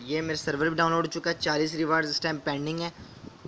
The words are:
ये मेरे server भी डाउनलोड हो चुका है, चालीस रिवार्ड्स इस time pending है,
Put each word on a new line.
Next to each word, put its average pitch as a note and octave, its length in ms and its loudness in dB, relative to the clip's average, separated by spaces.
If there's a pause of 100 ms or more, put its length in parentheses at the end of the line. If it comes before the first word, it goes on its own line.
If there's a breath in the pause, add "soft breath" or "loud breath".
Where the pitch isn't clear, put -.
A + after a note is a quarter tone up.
ये D3+ 160 0
मेरे D#3+ 160 -2
server D3+ 320 0
भी D#3+ 60 0
डाउनलोड E3 300 4
हो D#3+ 60 -6
चुका E3+ 200 -2
है, E3+ 80 -4
चालीस D#3 360 2
रिवार्ड्स D#3 340 2
इस C#3 120 -2
time D#3+ 180 0
pending D3 420 -2
है, E3+ 100 -4 (560 loud breath)